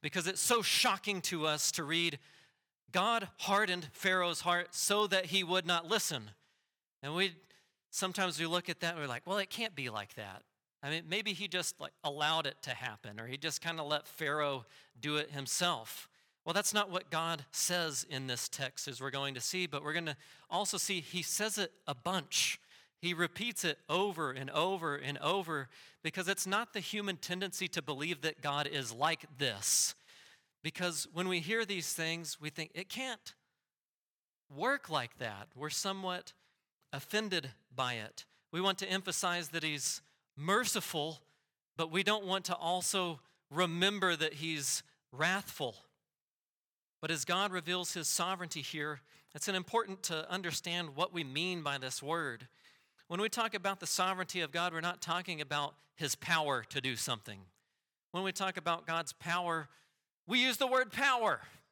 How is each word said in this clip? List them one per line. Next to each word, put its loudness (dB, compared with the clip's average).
because -2
it's 0
so 6
shocking 4
to 0
us 2
to -4
read, 0
"God 2
hardened 2
Pharaoh's 2
heart 2
so 4
that 2
he 2
would 2
not 2
listen." 0
And -4
we, 0
sometimes 0
we 0
look 0
at -4
that 0
and -6
we're -4
like, -6
"Well, 0
it 0
can't -4
be -4
like -6
that. -10
I -4
mean, -4
maybe -2
he -6
just, -4
like, -10
allowed 2
it -6
to -4
happen, -8
or -8
he -6
just -4
kinda -4
let 0
Pharaoh 0
do 0
it -2
himself." -2
Well, -2
that's 2
not 4
what -2
God 0
says 0
in -4
this -2
text, -6
as -8
we're -4
going -2
to -6
see, 0
but -4
we're -2
gonna -2
also 2
see 0
he -4
says 0
it 0
a -2
bunch. 0
He 0
repeats -2
it -2
over 2
and -8
over 2
and -4
over 0
because -2
it's 0
not 0
the -4
human -2
tendency -4
to -2
believe -4
that -2
God 0
is -2
like 2
this. 2
Because -2
when -2
we 2
hear 0
these -4
things, -4
we -6
think, -8
"It -8
can't -8
work -2
like -2
that." -6
We're -8
somewhat -4
offended -2
by 0
it. -8
We -2
want 4
to -4
emphasize 0
that -2
he's -2
merciful, 0
but 0
we 2
don't 2
want 0
to -2
also 0
remember 4
that 0
he's -2
wrathful. 0
But -2
as 0
God 2
reveals -2
his -2
sovereignty 0
here, -4
it's -6
important 0
to -2
understand -2
what 0
we -2
mean -2
by 0
this -6
word. -2
When -2
we 0
talk 0
about 0
the -6
sovereignty 0
of -2
God, 0
we're -2
not -2
talking -2
about -2
his 0
power 2
to -4
do -2
something. -4
When -2
we 0
talk 0
about 0
God's -2
power, 0
we 4
use 4
the 4
word 4
power. 4